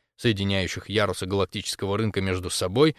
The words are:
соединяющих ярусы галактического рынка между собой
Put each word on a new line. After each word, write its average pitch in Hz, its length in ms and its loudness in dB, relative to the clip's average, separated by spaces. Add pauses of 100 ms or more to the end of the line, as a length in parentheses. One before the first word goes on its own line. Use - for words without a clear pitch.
(160)
соединяющих 98 720 0
ярусы 98 380 0
галактического 98 720 -2
рынка 104 240 0
между 92 260 -2
собой 113 500 2